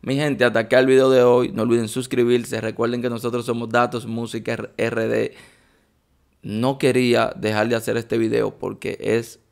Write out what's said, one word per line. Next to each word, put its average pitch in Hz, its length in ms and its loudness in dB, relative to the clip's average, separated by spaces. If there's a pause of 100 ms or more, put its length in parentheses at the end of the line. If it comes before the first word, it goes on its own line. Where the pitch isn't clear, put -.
Mi 127 120 -4
gente, 139 300 0
hasta 113 160 2
acá 127 180 4
el 131 80 4
video 131 240 6
de 127 120 6
hoy. 123 280 4
No 110 120 -4
olviden 117 260 2
suscribirse. 120 720 0
Recuerden 117 420 -4
que 123 80 -2
nosotros 117 340 -4
somos 117 260 -4
Datos 120 360 0
Música 113 680 -8
R 113 320 -2
D. 113 260 -2 (1080)
No 123 360 -4
quería 123 560 2
dejar 107 340 -2
de 120 60 0
hacer 117 220 -4
este 117 200 -4
video 113 400 0
porque - 440 -8
es 113 400 -4 (120)